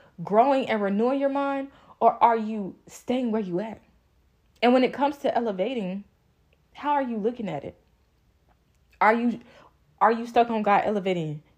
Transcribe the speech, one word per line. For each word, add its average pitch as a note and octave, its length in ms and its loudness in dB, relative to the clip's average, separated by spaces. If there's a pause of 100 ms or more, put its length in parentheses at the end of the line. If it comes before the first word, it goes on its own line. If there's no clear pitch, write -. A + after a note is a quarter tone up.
(240)
growing A#3+ 460 2
and A3 120 0
renewing A3 380 0
your C#4 100 0
mind, C#4 400 -4 (300)
or A#3 240 2
are A#3 140 6
you G#3+ 380 -6 (120)
staying B3 440 -4
where A3 100 -2
you F3+ 180 -4
at? G#3+ 220 -10 (800)
And B3 120 6
when B3+ 100 6
it A#3 100 0
comes C#4+ 260 -2
to - 160 -2
elevating, G3+ 680 -4 (680)
how C#4+ 180 -4
are C#4+ 100 2
you A#3+ 160 -4
looking G#3+ 320 -4
at D3+ 140 -8
it? - 160 -14 (1200)
Are G#3 140 4
you, A#3 260 -2 (600)
are G#3 120 6
you A#3 160 -4
stuck A#3 220 2
on A3 140 -2
God G3+ 220 2
elevating F3+ 560 -2 (160)